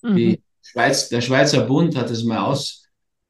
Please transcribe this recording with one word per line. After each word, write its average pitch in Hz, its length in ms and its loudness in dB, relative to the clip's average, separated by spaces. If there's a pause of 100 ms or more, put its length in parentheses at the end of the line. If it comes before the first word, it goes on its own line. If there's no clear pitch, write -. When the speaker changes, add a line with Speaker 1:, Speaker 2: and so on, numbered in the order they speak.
Speaker 1:
Mhm. 220 140 -2
Speaker 2:
Die 165 280 0 (180)
Schweiz, - 480 -2
der 120 120 -2
Schweizer 135 440 2
Bund 143 300 2
hat 120 140 -2
es 113 140 -4
mal 110 220 -2
aus, - 400 -6 (440)